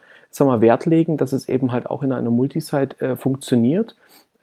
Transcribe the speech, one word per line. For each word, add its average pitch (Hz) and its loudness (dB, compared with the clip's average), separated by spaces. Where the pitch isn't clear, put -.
sag - 0
mal, 127 2
Wert 113 4
legen, 165 2
dass 131 -2
es 131 -4
eben 131 -2
halt 120 -4
auch 131 -8
in 135 0
einer 120 -2
Multisite, 139 -2
äh, 131 -4
funktioniert? 131 0